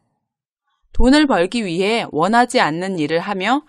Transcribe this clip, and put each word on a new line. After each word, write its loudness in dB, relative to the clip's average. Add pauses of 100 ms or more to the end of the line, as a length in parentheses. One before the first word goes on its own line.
(920)
돈을 4
벌기 0
위해 -2
원하지 0
않는 -2
일을 -2
하며 -4